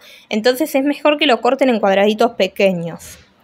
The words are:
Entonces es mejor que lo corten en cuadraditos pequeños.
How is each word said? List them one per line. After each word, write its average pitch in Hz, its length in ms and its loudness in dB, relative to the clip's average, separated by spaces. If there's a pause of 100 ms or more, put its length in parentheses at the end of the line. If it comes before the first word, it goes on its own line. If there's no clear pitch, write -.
(280)
Entonces 254 480 -2
es 269 80 0
mejor 294 340 0
que 311 80 0
lo 233 140 2
corten 262 300 0
en 226 100 0
cuadraditos 214 520 2
pequeños. 185 840 -2 (260)